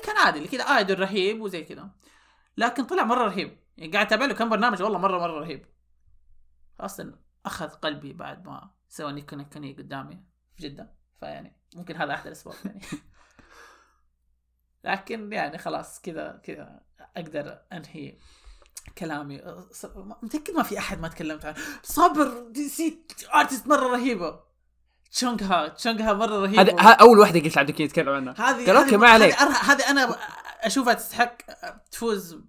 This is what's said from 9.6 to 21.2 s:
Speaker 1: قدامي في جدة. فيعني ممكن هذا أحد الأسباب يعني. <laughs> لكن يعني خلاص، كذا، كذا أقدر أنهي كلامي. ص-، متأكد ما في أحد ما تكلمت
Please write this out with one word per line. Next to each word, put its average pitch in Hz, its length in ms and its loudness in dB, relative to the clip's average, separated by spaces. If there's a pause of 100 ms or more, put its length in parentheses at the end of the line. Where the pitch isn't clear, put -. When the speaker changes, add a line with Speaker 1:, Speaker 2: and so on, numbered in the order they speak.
Speaker 1:
قدامي 139 520 -18 (320)
في - 120 -16
جدة. - 260 -20 (260)
فيعني 147 360 -18 (200)
ممكن 170 200 -18
هذا 147 180 -8
أحد - 120 -14
الأسباب 160 280 -20 (100)
يعني. 196 200 -16
<laughs> - 60 -18 (1900)
لكن 208 480 -10
يعني 160 260 -8
خلاص، 151 420 -12
كذا، 151 440 -14
كذا 151 360 -20 (360)
أقدر 151 420 -14 (140)
أنهي 151 460 -18 (800)
كلامي. 143 440 -12 (280)
ص-، - 260 -20 (260)
متأكد 302 320 -10
ما 294 80 0
في 202 160 -8
أحد 185 220 -10
ما 165 80 -10
تكلمت 156 360 -14